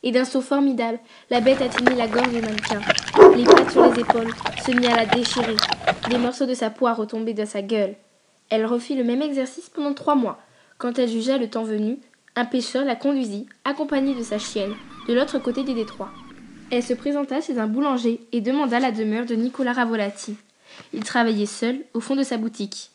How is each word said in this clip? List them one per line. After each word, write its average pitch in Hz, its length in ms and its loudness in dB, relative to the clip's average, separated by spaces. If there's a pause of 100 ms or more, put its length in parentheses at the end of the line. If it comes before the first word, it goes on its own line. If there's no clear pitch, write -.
Et 247 100 0
d'un 254 120 4
saut 254 180 -2
formidable, 247 580 0 (300)
la 247 100 2
bête 269 200 4
atteignit 247 360 0
la 233 100 0
gorge 240 220 0
du 233 120 -2
mannequin. 214 400 -4 (540)
Les 240 100 2
pattes - 280 6
sur - 180 8
les 240 100 0
épaules, 226 320 0 (320)
se 262 60 0
mit 247 160 2
à 240 80 4
la 226 120 2
déchirer. 226 500 0 (540)
Des 240 80 2
morceaux 247 280 0
de 254 80 0
sa 233 160 -2
peau 233 160 -2
à 233 60 2
retomber 220 420 -4
dans 208 120 -4
sa 208 160 -6
gueule. 202 340 -2 (540)
Elle 220 160 0
refit 240 280 -2
le 262 80 0
même 240 200 0
exercice 269 460 -6
pendant 285 260 -4
trois 294 200 0
mois. 226 240 0 (400)
Quand 240 200 -4
elle 247 100 2
jugea 233 300 0
le 233 120 -4
temps 226 140 -4
venu, 214 340 -4 (380)
un 240 80 0
pêcheur 254 400 -2
la 262 100 0
conduisit, 240 520 -4 (180)
accompagnée 285 500 -2
de 240 80 -8
sa 214 160 -4
chienne, 208 360 -6 (340)
de 240 60 2
l'autre 277 260 0
côté 262 240 -4
des 269 100 -4
détroits. 214 380 -8 (580)
Elle 247 120 0
se 247 120 -2
présenta 285 460 -4
chez 294 180 -4
un 220 80 0
boulanger 240 540 0 (100)
et 240 100 0
demanda 247 380 0
la 262 140 0
demeure 220 340 -2
de 240 80 -4
Nicolas 247 380 -2
Ravolati. 214 640 -2 (560)
Il 214 100 -6
travaillait 226 440 0
seul, 247 380 -4 (100)
au 233 60 -2
fond 277 140 -4
de 277 80 0
sa 262 140 -4
boutique. 220 580 -8